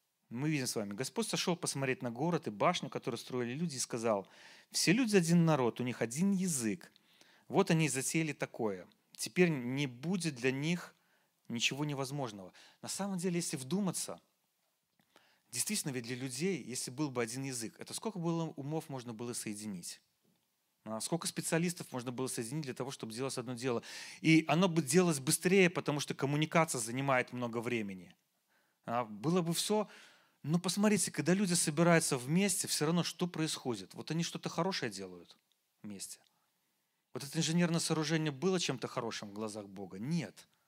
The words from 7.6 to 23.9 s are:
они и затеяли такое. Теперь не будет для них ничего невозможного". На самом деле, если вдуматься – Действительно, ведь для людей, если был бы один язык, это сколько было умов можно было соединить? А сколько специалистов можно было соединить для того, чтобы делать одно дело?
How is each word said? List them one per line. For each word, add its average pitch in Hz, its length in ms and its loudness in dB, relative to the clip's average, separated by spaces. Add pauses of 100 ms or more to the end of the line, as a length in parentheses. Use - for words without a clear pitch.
они 160 140 6
и 143 40 2
затеяли 143 440 0
такое. 104 540 -4 (280)
Теперь 175 340 4
не 135 380 0
будет 160 480 -4
для 127 160 2
них 151 420 -2 (560)
ничего 131 360 -2
невозможного". 131 680 -6 (300)
На 117 60 -10
самом 196 280 -4
деле, 175 200 -2
если 170 200 -2
вдуматься – 151 640 -2 (1300)
Действительно, 160 420 -4
ведь 127 120 -4
для 120 120 -6
людей, 135 460 -2
если 113 300 -8
был 143 180 -4
бы 123 120 -2
один 123 220 -4
язык, 120 360 -6
это - 140 -12
сколько 214 260 -6
было 165 240 0 (140)
умов 151 320 -6
можно 120 240 -8
было 120 200 -6
соединить? 104 680 -8 (840)
А 110 180 -6
сколько - 260 -4
специалистов 170 640 -2
можно 123 200 -6
было 127 160 -4
соединить 127 380 -4
для - 80 -6
того, 131 180 -6
чтобы 113 220 -10
делать 127 240 -4
одно 127 160 -6
дело? 120 280 -2 (400)